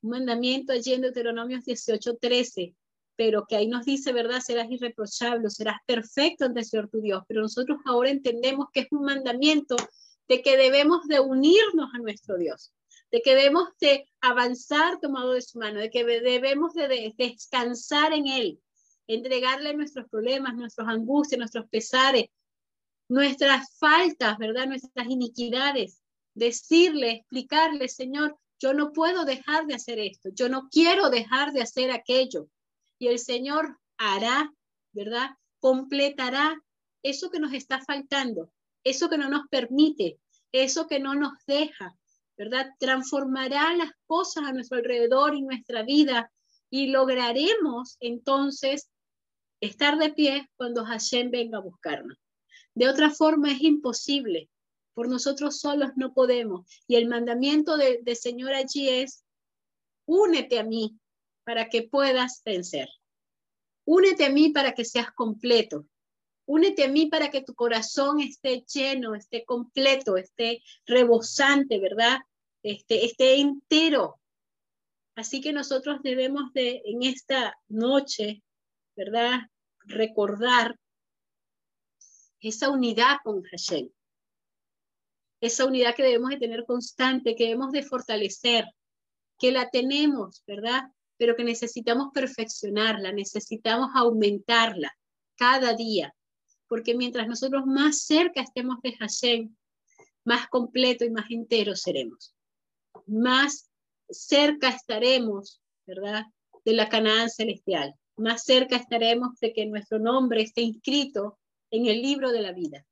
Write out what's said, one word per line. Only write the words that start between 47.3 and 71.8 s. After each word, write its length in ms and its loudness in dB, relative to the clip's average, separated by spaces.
entonces 880 -2
estar 380 0
de 140 2
pie 440 0
cuando 280 -6
Hashem 460 -4
venga 280 -4
a 40 -8
buscarnos. 540 -10
De 140 4
otra 220 4
forma 420 2
es 100 -4
imposible. 880 0
Por 140 -4
nosotros 500 -4
solos 380 -2
no 160 -4
podemos. 540 0
Y 100 4
el 100 4
mandamiento 680 0
de, 260 2
del 140 -4
Señor 360 -6
allí 360 -2
es, 360 -4
"Únete 520 2
a 60 -2
mí 340 -4
para 240 -4
que 140 0
puedas 600 0
vencer. 440 -6
Únete 400 6
a 60 4
mí 200 6
para 220 0
que 120 -4
seas 280 -4
completo. 720 0
Únete 380 4
a 40 0
mí 180 2
para 240 -2
que 120 -4
tu 120 -18
corazón 640 0
esté 460 -6
lleno, 480 -4
esté 300 -10
completo, 720 0
esté 460 -6
rebosante", 920 4